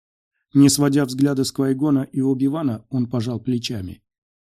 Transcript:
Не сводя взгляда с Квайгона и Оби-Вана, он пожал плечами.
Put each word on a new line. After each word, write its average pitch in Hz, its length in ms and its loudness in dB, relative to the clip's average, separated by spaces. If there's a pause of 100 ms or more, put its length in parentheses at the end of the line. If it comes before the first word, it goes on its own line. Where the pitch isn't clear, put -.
(540)
Не 139 160 8
сводя 143 340 2
взгляда 135 400 0
с - 80 -6
Квайгона 135 580 0
и 139 100 -4
Оби-Вана, 135 680 -2
он 123 220 -2
пожал 120 300 -4
плечами. 120 640 -6 (400)